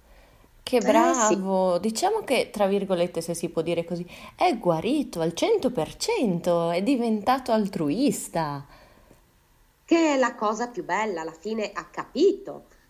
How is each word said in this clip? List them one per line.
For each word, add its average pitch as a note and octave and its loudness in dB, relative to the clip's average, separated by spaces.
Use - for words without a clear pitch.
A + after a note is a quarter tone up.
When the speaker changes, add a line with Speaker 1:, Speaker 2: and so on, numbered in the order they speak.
Speaker 1:
Che B3 2
Speaker 2:
Eh, E4 4
sì. G#3+ 4
Speaker 1:
bravo! F#3 2
Diciamo A3+ 0
che, A3+ 0
tra G3+ 0
virgolette, F#3+ 0
se E3+ -6
si E3+ -6
può E3+ -2
dire E3+ -2
così, F3 -6
è E4 2
guarito F#3 0
al E3+ 0
cento E4+ 2
per D3+ -4
cento, F3 0
è F3 0
diventato A#3+ 0
altruista. E3+ -2
Speaker 2:
Che E4 4
è D#4+ 4
la A#3+ 2
cosa A3 -2
più F#3 -8
bella, F#3+ -2
alla D#3+ -10
fine G#3+ -6
ha - -10
capito - -2